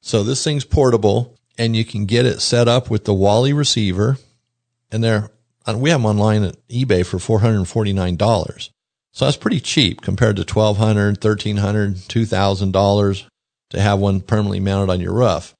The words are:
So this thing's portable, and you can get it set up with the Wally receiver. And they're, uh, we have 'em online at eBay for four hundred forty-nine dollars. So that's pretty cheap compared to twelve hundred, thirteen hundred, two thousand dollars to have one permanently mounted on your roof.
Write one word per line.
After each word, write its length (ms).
So 220
this 200
thing's 220
portable, 680
and 160
you 100
can 200
get 200
it 160
set 260
up 220
with 160
the 80
Wally 400
receiver. 640
And 120
they're, 260
uh, 100
we 140
have 80
'em 80
online 360
at 120
eBay 360
for 140
four 220
hundred 240
forty-nine 500
dollars. 560
So 140
that's 120
pretty 220
cheap 420
compared 360
to 80
twelve 320
hundred, 420
thirteen 380
hundred, 500
two 180
thousand 460
dollars 540
to 100
have 180
one 220
permanently 380
mounted 320
on 100
your 120
roof. 460